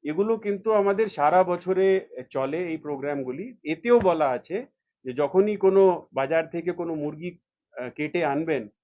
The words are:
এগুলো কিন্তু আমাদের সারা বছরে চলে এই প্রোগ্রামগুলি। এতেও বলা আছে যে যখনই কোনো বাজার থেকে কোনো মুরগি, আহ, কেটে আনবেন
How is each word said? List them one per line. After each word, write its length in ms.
এগুলো 360
কিন্তু 340
আমাদের 360
সারা 360
বছরে 640
চলে 380
এই 80
প্রোগ্রামগুলি। 880
এতেও 360
বলা 300
আছে 360
যে 80
যখনই 440
কোনো 560
বাজার 380
থেকে 220
কোনো 220
মুরগি, 440
আহ, 160
কেটে 340
আনবেন 440